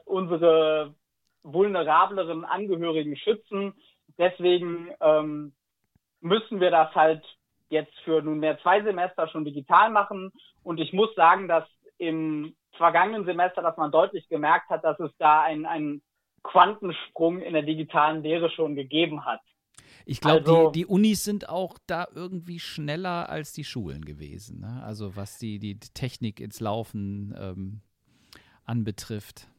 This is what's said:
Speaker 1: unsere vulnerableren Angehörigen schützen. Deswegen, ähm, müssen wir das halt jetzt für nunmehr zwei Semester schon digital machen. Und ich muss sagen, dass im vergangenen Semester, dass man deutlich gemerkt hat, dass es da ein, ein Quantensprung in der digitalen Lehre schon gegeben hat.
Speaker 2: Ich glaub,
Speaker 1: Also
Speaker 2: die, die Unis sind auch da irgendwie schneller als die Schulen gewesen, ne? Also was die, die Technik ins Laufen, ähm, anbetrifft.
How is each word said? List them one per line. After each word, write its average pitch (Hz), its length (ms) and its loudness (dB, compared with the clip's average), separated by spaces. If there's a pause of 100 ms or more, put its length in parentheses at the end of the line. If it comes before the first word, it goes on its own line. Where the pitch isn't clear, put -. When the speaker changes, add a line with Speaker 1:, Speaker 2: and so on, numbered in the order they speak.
Speaker 1:
unsere 160 920 2 (500)
vulnerableren 170 1000 2
Angehörigen 165 720 -2
schützen. 202 580 -4 (440)
Deswegen, 175 720 0 (100)
ähm, 151 520 2 (680)
müssen 208 380 0
wir 180 120 4
das 160 240 4
halt 160 280 4 (460)
jetzt 151 320 -4
für 160 220 0
nunmehr 151 380 -2
zwei 196 220 4
Semester 180 460 -2
schon 156 160 -6
digital 156 460 4
machen. 202 420 -2 (300)
Und 165 180 -8
ich 156 120 -6
muss 220 220 0
sagen, 185 320 4
dass 165 180 2 (340)
im 160 580 -4 (160)
vergangenen 180 520 2
Semester, 180 380 -2
dass 165 140 -2
man 151 160 -4
deutlich 160 360 2
gemerkt 160 420 0
hat, 165 140 -4
dass 156 160 0
es 135 180 -6
da 156 240 6
ein, 156 240 -2
ein 151 360 -6 (420)
Quantensprung 180 1000 2
in 170 120 -8
der 156 80 2
digitalen 156 600 0
Lehre 165 280 0
schon 151 260 -2
gegeben 147 480 -2
hat. 117 160 -6 (680)
Speaker 2:
Ich 127 140 -8
glaub, 156 200 4
Speaker 1:
Also 160 300 6
Speaker 2:
die, 156 100 -4
die 180 60 -4
Unis 208 380 2
sind 208 240 -6
auch 175 380 -6
da 175 280 -6
irgendwie 175 460 -12
schneller 170 680 -6
als 151 220 -10
die 151 120 -12
Schulen 80 400 -8
gewesen, 78 560 -16
ne? 113 240 -12
Also 104 320 -12
was 98 220 -12
die, 107 200 -10
die 104 220 -10
Technik - 600 -8
ins 107 200 -14
Laufen, 101 760 -6
ähm, 95 440 -10 (880)
anbetrifft. 110 840 -8 (100)